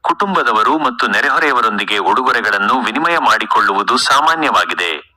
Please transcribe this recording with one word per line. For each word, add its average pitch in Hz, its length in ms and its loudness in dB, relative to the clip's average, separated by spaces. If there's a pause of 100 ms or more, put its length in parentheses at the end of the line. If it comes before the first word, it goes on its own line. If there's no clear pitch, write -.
ಕುಟುಂಬದವರು 117 760 0
ಮತ್ತು 120 300 -2
ನೆರೆಹೊರೆಯವರೊಂದಿಗೆ 110 880 0
ಉಡುಗೊರೆಗಳನ್ನು 107 800 0
ವಿನಿಮಯ 147 380 0
ಮಾಡಿಕೊಳ್ಳುವುದು - 800 0
ಸಾಮಾನ್ಯವಾಗಿದೆ. 104 920 0 (260)